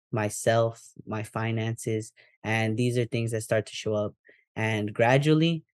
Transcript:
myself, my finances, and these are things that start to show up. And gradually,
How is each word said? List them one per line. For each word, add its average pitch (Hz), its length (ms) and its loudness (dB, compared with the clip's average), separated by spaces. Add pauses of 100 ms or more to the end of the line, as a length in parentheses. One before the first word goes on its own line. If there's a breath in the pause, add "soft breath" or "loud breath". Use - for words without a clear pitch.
(120)
myself, 113 760 0 (160)
my 107 200 -6
finances, 113 880 -4 (320 soft breath)
and 110 320 0
these 123 200 0
are 120 100 0
things 117 260 -4
that 110 100 -4
start - 240 0
to - 80 -14
show 110 200 -4
up. 104 200 -2 (400 soft breath)
And 107 400 -2
gradually, 156 800 4